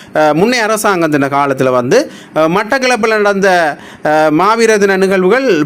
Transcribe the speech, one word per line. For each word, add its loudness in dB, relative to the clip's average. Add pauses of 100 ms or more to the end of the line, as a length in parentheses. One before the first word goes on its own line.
(160)
அஹ், 2
முன்னைய 0
அரசாங்கத்தின் -2
காலத்துல 0
வந்து, 0 (240)
அஹ், 2
மட்டக்களப்பில் -2
நடந்த, 0 (260)
அஹ், 2
மாவீரர் 2
தின 0
நிகழ்வுகள் 0